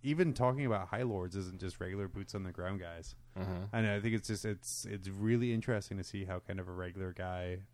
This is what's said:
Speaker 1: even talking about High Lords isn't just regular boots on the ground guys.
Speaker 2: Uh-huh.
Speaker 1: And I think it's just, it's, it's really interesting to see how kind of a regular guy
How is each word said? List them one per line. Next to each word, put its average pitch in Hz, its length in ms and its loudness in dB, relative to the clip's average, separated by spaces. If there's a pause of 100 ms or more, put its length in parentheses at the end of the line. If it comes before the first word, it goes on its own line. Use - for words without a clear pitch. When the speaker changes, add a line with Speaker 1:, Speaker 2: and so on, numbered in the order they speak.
Speaker 1:
even 156 280 6
talking 127 320 4
about 104 240 4
High 113 140 0
Lords 95 320 0
isn't 92 260 -4
just 92 200 -6
regular 95 280 -2
boots 98 280 -8
on 98 80 -2
the 90 80 -6
ground 90 260 -2
guys. 85 380 -10 (200)
Speaker 2:
Uh-huh. 92 160 -2 (200)
Speaker 1:
And 113 140 4
I 101 140 4
think 113 140 2
it's 107 140 0
just, 107 160 -2
it's, - 400 -4
it's 98 240 -6
really 113 440 4
interesting 110 440 0
to 92 80 -2
see 98 200 -4
how 92 140 -2
kind 95 220 -6
of 90 80 -6
a 90 40 -8
regular 90 400 -4
guy 90 500 -4 (120)